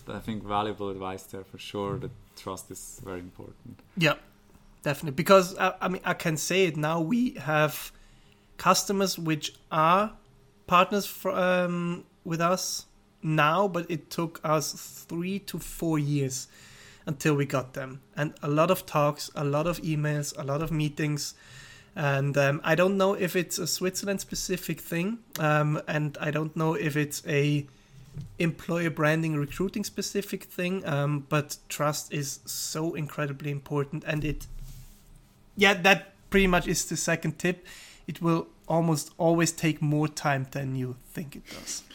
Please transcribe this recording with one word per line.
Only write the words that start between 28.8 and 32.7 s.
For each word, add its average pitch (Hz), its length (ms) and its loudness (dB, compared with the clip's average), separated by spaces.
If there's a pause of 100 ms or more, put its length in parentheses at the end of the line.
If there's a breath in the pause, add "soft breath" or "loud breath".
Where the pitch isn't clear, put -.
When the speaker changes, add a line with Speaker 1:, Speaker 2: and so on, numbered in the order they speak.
Speaker 2:
branding 156 440 2
recruiting 185 480 -2
specific - 600 -4
thing, 185 440 -4
um, 143 400 0
but 147 300 0 (100)
trust - 460 -2
is 143 320 -4
so - 480 -4